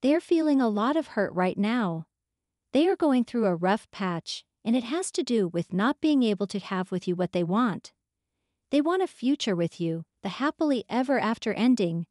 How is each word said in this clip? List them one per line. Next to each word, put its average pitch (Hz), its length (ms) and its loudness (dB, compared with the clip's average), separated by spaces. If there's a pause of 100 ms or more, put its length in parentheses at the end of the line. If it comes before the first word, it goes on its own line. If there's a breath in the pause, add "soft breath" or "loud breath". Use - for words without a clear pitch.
they 277 120 4
are 339 60 2
feeling 311 400 2
a 240 80 2
lot 220 280 0
of 320 120 -2
hurt 196 260 -2
right 180 220 0
now. 202 500 -2 (680)
They 302 160 4
are 381 80 2
going 262 280 2
through 233 200 -2
a 185 100 2
rough 180 360 -2
patch, - 540 -6 (200)
and 220 100 2
it 247 100 0
has 320 280 -4
to 339 100 -2
do 226 260 0
with 170 240 -4
not 214 280 0
being 294 220 2
able 208 260 0
to 208 100 -6
have 185 320 -6
with 180 160 -4
you 185 80 0
what 180 180 -4
they 175 120 0
want. 196 480 -2 (800)
They 285 100 2
want 349 220 0
a 359 40 0
future 247 480 -2
with 170 260 -4
you, 165 240 -4 (180)
the 196 60 -6
happily 277 600 -2
ever 254 300 0
after 214 340 -2
ending. 190 580 2